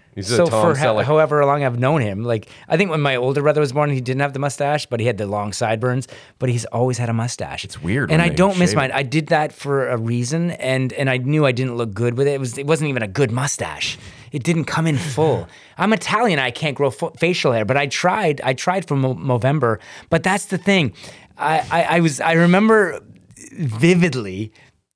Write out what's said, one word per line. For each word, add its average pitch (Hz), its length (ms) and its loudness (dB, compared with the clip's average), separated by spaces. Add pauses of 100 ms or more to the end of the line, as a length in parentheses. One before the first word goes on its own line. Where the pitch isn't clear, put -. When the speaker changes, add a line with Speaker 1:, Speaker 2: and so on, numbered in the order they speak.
(160)
Speaker 1:
He's 95 160 -8
a 127 40 2
Speaker 2:
So 175 100 4
Speaker 1:
Tom 110 280 2
Speaker 2:
for - 40 -4
ho-, 120 180 2
Speaker 1:
Selleck. - 80 0
Speaker 2:
however 147 420 2
long 143 160 2
I've 120 160 -2
known 139 240 2
him, 104 220 -4
like, 117 240 -2 (200)
I 165 80 0
think 190 140 2
when 156 100 -2
my 143 140 0
older 131 260 0
brother 147 200 2
was 143 120 0
born, 147 180 0
he 135 100 0
didn't 127 200 -2
have 143 120 -2
the 135 80 -6
mustache, 143 460 -2
but 120 120 -4
he 113 80 0
had 117 100 0
the 104 120 -4
long 104 240 -4
sideburns, 120 560 -2 (320)
but 127 80 -2
he's 117 180 0
always 120 320 0
had 120 100 -2
a 113 40 -2
mustache. 113 520 -6
Speaker 1:
It's - 160 -16
weird 101 300 -2
Speaker 2:
And 156 100 4
Speaker 1:
when 170 60 4
Speaker 2:
I 175 40 0
Speaker 1:
they 170 40 -4
Speaker 2:
don't 185 240 4
miss 180 120 4
Speaker 1:
shave 208 80 0
Speaker 2:
mine. 135 120 2
Speaker 1:
it. - 60 -2
Speaker 2:
I 135 80 0
did 147 240 -2
that 156 240 2
for 139 360 -2
a 123 80 -2
reason, 123 540 -2
and, 131 440 -2
and 139 140 0
I 127 100 0
knew 147 280 2
I 131 60 2
didn't 120 240 -2
look 117 180 -4
good 120 240 -2
with 139 80 2
it. 143 60 2
It 139 80 -2
was, 127 180 -6
it 139 80 -8
wasn't 151 240 0
even 123 140 -2
a 104 40 -6
good 117 220 0
mustache. 107 680 -6 (360)
It 139 100 -6
didn't 160 220 0
come 160 240 -2
in 151 100 2
full. 139 480 -2 (160)
Speaker 1:
<laughs> - 160 -20
Speaker 2:
I'm 196 140 2
Italian. 214 480 0
I 127 100 0
can't 147 260 -4
grow 139 140 2
fo-, - 260 -6
facial 165 360 2
hair, 113 120 2
but 127 120 0
I 143 100 0
tried. 175 560 0
I 131 120 0
tried 185 340 -2
for 147 80 0
Mo-, 131 180 0
Movember, 127 640 0 (320)
but 165 140 2
that's 185 220 0
the 185 120 -4
thing. 180 340 2 (460)
I, 156 320 0
I, 160 120 2 (140)
I 175 40 4
was, 156 200 0
I 165 120 0
remember 175 680 4 (680)
vividly 120 840 2 (440)